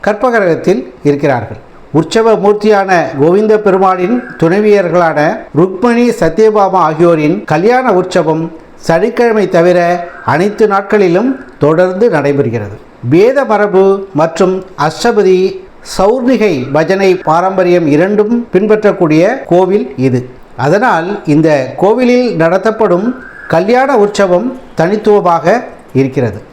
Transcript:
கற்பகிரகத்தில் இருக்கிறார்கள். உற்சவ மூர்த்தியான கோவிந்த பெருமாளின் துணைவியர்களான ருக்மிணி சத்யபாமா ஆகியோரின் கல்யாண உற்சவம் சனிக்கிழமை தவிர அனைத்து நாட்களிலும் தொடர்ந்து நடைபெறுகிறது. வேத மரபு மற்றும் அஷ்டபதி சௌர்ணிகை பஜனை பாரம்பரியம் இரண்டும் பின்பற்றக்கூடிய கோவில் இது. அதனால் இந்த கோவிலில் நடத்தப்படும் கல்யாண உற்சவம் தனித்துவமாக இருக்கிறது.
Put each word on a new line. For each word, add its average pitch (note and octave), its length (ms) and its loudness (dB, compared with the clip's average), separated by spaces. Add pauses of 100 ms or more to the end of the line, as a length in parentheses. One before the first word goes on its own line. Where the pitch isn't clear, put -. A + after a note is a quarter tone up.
கற்பகிரகத்தில் G3+ 760 0 (260)
இருக்கிறார்கள். C#3 520 -2 (380)
உற்சவ A3+ 340 0 (100)
மூர்த்தியான G#3 480 0 (300)
கோவிந்த G3+ 340 2 (100)
பெருமாளின் F#3 520 0 (240)
துணைவியர்களான F3 800 2 (380)
ருக்மிணி A#3 460 0 (160)
சத்யபாமா G3+ 680 2
ஆகியோரின் D#3+ 480 2 (160)
கல்யாண A#3+ 460 0
உற்சவம் E3 440 -2 (440)
சனிக்கிழமை A3 580 0 (100)
தவிர F3 240 4 (540)
அனைத்து G3 400 0
நாட்களிலும் G3+ 580 0 (320)
தொடர்ந்து F3+ 520 2
நடைபெறுகிறது. A#2+ 600 -2 (360)
வேத A3+ 260 4 (120)
மரபு G3+ 340 2 (360)
மற்றும் F3+ 340 0 (320)
அஷ்டபதி F#3+ 520 0 (560)
சௌர்ணிகை A3 580 0 (220)
பஜனை F#3 360 0 (180)
பாரம்பரியம் F3 680 2
இரண்டும் G#3 400 0 (180)
பின்பற்றக்கூடிய F#3+ 680 2 (280)
கோவில் F#3 360 2 (220)
இது. B2 120 0 (460)
அதனால் F#3 420 0 (260)
இந்த D#3 140 4 (340)
கோவிலில் B3 460 2 (140)
நடத்தப்படும் F#3+ 640 0 (480)
கல்யாண A#3+ 340 2 (160)
உற்சவம் G3+ 420 0 (340)
தனித்துவமாக F#3+ 760 0 (440)
இருக்கிறது. B2+ 380 -2 (140)